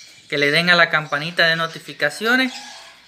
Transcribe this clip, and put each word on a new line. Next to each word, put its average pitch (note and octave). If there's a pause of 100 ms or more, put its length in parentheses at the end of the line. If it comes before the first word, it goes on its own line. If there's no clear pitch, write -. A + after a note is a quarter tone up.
(280)
que D3+
le C#3+
den E3+
a F3
la E3
campanita D#3
de E3
notificaciones E3 (560)